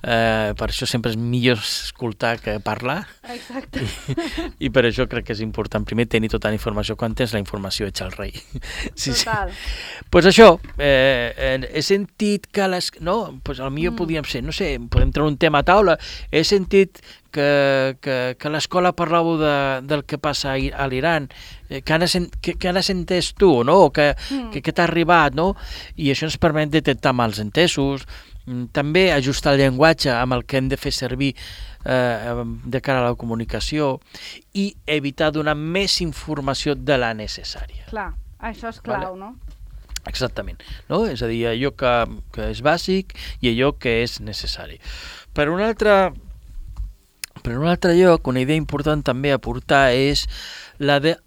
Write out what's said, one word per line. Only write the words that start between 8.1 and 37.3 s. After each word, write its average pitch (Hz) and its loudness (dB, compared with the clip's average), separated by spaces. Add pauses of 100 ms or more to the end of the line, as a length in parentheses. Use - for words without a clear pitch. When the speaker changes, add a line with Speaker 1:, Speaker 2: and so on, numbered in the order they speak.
Speaker 1:
rei. 98 -10
<laughs> - -12
Sí, - -4
Speaker 2:
Total. 214 -2
Speaker 1:
sí. - -10
Pues 175 6
això, 190 12 (180)
eh, 131 4
eh, 131 -2
he 151 -2
sentit 202 0
que 196 0
les... 180 -2
No? 165 -4
Pues 131 -8
a 131 -6
lo 135 -4
millor 160 -2
Speaker 2:
Mm. - -8
Speaker 1:
podíem 160 -4
ser, - -6
no 156 -6
sé, 147 -2 (100)
podem 135 4
treure 151 2
un 135 -2
tema 151 4
a 139 0
taula. 180 6 (340)
He 156 2
sentit 196 2 (320)
que, 139 2
que, 127 -2
que - -8
a 147 -2
l'escola 180 0
parlàveu 165 2
de, 151 2 (320)
del 147 -2
que 151 -6
passa 139 -2
a 135 -2
I-, 135 -2
a 139 -2
l'Iran. 139 0 (420)
Eh, 139 -8
què 160 2
n'has 175 2
en-, 175 -2 (120)
què, 170 -4
què 180 -2
n'has 185 0
entès 180 -2
tu, 151 6
no? 147 6 (100)
O 135 4
què, 147 4 (140)
Speaker 2:
Mm. 254 -6
Speaker 1:
què, 143 -8
què - -2
t'ha 175 2
arribat, 165 4
no? 180 0 (400)
I 147 0
això 147 -2
ens - -4
permet 151 2
detectar 147 2
mals 113 0
entesos. 139 0 (400)
Mm, 123 -8
també 160 2
ajustar 143 2
el 139 4
llenguatge 139 4
amb 127 0
el 120 -2
que 135 -2
hem 131 0
de 135 -2
fer 143 -6
servir, 131 -4 (500)
eh, 123 2 (140)
em, 117 -6
de 123 -4
cara 135 0
a 120 2
la 120 -2
comunicació 120 -4 (540)
i 196 -2 (140)
evitar 151 0
donar 151 -2
més 170 -2
informació 147 -4
de 131 0
la 117 0
necessària. - -12